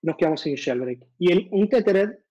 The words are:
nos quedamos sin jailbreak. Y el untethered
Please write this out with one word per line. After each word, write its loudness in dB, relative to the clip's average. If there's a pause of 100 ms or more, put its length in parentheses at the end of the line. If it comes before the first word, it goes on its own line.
nos -4
quedamos 0
sin -4
jailbreak. -6 (120)
Y 2
el 2
untethered 2 (200)